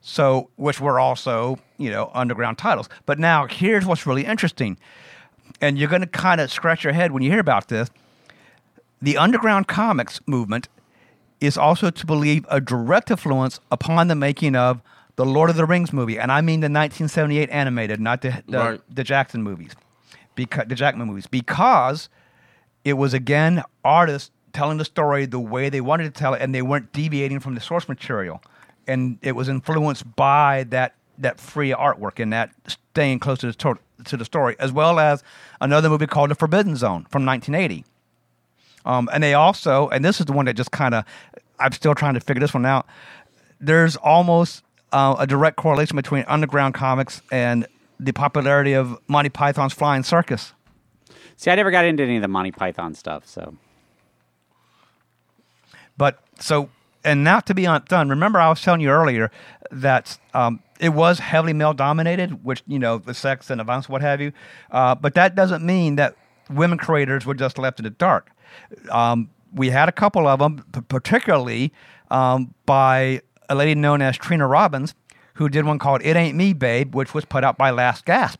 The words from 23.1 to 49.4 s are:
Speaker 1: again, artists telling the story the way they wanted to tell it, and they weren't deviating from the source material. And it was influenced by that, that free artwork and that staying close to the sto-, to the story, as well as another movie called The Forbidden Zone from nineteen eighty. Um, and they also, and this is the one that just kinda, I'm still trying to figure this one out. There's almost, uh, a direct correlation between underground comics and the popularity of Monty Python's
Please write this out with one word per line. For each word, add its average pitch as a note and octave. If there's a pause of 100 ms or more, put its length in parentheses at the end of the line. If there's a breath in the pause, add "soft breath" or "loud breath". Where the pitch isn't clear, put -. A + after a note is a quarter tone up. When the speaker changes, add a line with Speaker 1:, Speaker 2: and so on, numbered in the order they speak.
Speaker 1:
again, D3 (220)
artists D3+ (220)
telling D3
the D#3
story C#3+
the B2
way B2
they C#3
wanted D#3
to D3+
tell C3+
it, A#2
and C3
they B2+
weren't C3
deviating C#3
from C3+
the A#2
source E3
material. G2 (460 soft breath)
And B2+
it C3+
was B2+
influenced C#3
by C#3
that, B2+ (220)
that C3
free C#3+
artwork A#2
and G#2+
that A2+ (160)
staying C3+
close C3+
to B2
the A#2
sto-, B2+ (280)
to -
the A#2
story, B2
as C3+
well D#3
as D3+ (380 loud breath)
another D3+
movie D3+
called C#3+
The D3
Forbidden E3
Zone F#2+
from C#3
nineteen C3
eighty. C#3 (1000 soft breath)
Um, B2
and D3
they C#3+
also, D3
and -
this F#3
is E3
the C#3
one C#3
that B2
just B2
kinda, A#2 (560 loud breath)
I'm C3
still D3+
trying C#3
to A#2+
figure B2+
this D3
one B2
out. C3 (720 loud breath)
There's D#3+
almost, E3+ (300)
uh, C3+
a C3+
direct C#3+
correlation D3+
between C3+
underground C#3+
comics C3
and A#2+ (320)
the C3
popularity C#3+
of B2+ (120)
Monty D3
Python's C#3+